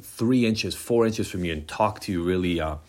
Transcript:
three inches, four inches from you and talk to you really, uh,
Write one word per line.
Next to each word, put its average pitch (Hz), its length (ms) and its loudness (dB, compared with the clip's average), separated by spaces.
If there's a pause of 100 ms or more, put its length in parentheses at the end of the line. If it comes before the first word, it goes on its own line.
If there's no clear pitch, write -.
three 120 400 2
inches, 107 300 0
four 117 320 2
inches 110 240 -2
from 90 140 -4
you 82 80 -2
and 78 160 -6
talk 107 320 0
to - 100 -8
you 85 140 0
really, 90 360 2
uh, 78 180 -4 (100)